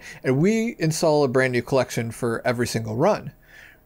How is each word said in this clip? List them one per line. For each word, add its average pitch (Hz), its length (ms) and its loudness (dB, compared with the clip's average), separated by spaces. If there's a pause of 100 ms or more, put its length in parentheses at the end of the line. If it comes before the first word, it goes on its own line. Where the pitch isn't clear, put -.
(240)
And 131 140 2
we 226 400 0
install 156 460 2
a 139 40 2
brand 131 260 2
new 120 100 0
collection 120 480 -2
for 117 340 -4
every 120 220 0
single 110 280 -6
run, 175 360 0 (540)